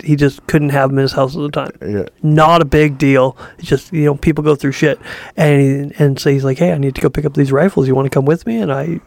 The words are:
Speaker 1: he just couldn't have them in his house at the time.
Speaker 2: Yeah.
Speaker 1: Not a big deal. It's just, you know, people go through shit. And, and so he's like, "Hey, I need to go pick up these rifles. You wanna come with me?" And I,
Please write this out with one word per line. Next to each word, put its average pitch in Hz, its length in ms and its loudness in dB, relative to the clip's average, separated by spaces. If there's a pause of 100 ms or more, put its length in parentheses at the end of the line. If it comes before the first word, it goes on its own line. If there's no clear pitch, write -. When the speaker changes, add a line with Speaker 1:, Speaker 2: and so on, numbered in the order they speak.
Speaker 1:
he 147 140 0
just 139 300 0
couldn't 147 240 0
have 139 180 2
them 135 100 0
in 135 40 2
his 131 100 0
house 135 240 -2
at 143 60 -6
the 147 80 -6
time. 143 220 -6 (140)
Speaker 2:
Yeah. 101 200 -4 (160)
Speaker 1:
Not 156 400 4
a - 20 2
big 151 320 0
deal. 135 400 2 (220)
It's - 100 -16
just, - 240 -2
you 151 140 0
know, 147 80 2
people 151 280 -2
go 151 120 2
through 135 180 -4
shit. 143 260 0 (380)
And, 143 600 2
and 143 200 2
so - 120 0
he's 139 120 2
like, 135 140 0
"Hey, 175 160 2
I 160 60 -2
need 139 160 -2
to - 80 -10
go 143 80 2
pick 147 160 -4
up 143 80 -4
these 139 180 2
rifles. 151 340 2
You 131 80 2
wanna 135 140 0
come 135 160 0
with 156 220 0
me?" 226 160 -2
And 165 100 -2
I, 143 340 -6